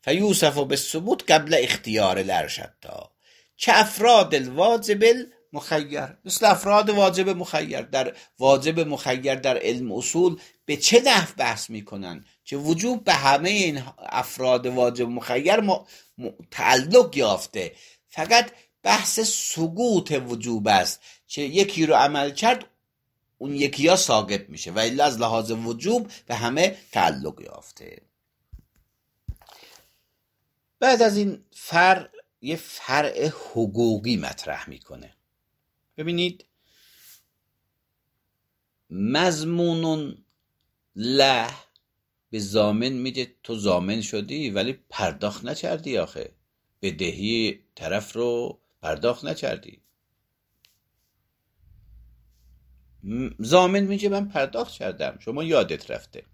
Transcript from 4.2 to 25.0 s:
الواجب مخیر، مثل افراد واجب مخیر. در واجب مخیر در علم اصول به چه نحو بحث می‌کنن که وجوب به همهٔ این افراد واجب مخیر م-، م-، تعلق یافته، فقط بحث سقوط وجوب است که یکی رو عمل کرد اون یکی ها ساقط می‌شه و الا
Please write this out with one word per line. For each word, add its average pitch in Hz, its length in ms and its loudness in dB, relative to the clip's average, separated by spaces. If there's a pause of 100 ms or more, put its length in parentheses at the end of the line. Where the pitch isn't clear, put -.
الواجب 202 680 0 (500)
مخیر، 147 540 -4 (180)
مثل 196 200 0
افراد 202 440 6
واجب 190 400 2
مخیر. 156 520 -4
در 131 340 -4 (240)
واجب 139 400 4
مخیر 135 560 -2
در 127 220 -2
علم 120 340 -4
اصول 160 480 0 (260)
به 147 120 -2
چه 240 240 6
نحو 226 360 2
بحث 117 320 -4
می‌کنن 98 560 -14 (200)
که 139 120 -8
وجوب 170 460 -2
به 185 100 2
همهٔ 143 360 2
این 170 340 -2 (160)
افراد 127 680 -2
واجب 123 420 0
مخیر 127 520 0
م-، 196 260 0 (320)
م-، 123 120 -10 (220)
تعلق 143 680 4
یافته، 98 580 -2 (320)
فقط 226 440 2 (320)
بحث 208 360 0
سقوط 180 920 -2 (160)
وجوب 113 400 -4
است 92 340 2 (260)
که - 140 -10
یکی 160 440 0
رو 151 100 6
عمل 143 360 2
کرد - 340 0 (720)
اون 143 180 -8
یکی 139 320 0
ها 185 80 8
ساقط 101 540 0
می‌شه 80 220 -12
و 101 80 -2
الا 120 240 0